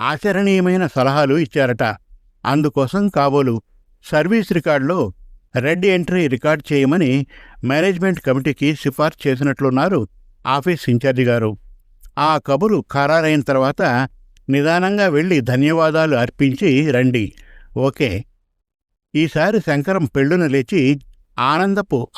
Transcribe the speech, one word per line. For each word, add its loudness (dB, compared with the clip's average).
ఆచరణీయమైన 0
సలహాలు 0
ఇచ్చారట. -2
అందుకోసం 0
కాబోలు 0
సర్వీస్ 0
రికార్డులో 0
రెడ్ 0
ఎంట్రీ 2
రికార్డు -2
చేయమని 2
మేనేజ్మెంట్ 0
కమిటీకి 0
సిఫార్సు -4
చేసినట్లున్నారు -2
ఆఫీస్ -2
ఇంచార్జి 0
గారు. 0
ఆ 0
కబురు 0
ఖరారైన 2
తర్వాత 0
నిదానంగా 0
వెళ్ళి 2
ధన్యవాదాలు 0
అర్పించి 0
రండి. 0
ఓకే." -2
ఈసారి 0
శంకరం -2
పెళ్ళున 0
లేచి 0
ఆనందపు -2